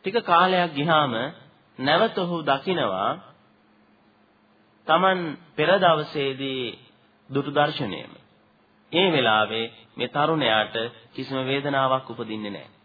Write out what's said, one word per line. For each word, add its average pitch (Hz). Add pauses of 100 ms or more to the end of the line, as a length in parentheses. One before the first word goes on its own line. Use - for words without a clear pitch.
ටික 202
කාලයක් 175
ගියාම 147 (680)
නැවත 180
ඔහු 175
දකිනවා 135 (1700)
Taman 175 (140)
පෙර 151
දවසේදී 139 (520)
දුටු 143
දර්ශනයම. 139 (800)
ඒ 180
වෙලාවේ 113 (200)
මේ 123
තරුණයාට 131 (340)
කිසිම 131
වේදනාවක් 135
උපදින්නේ 110
නැහැ. 78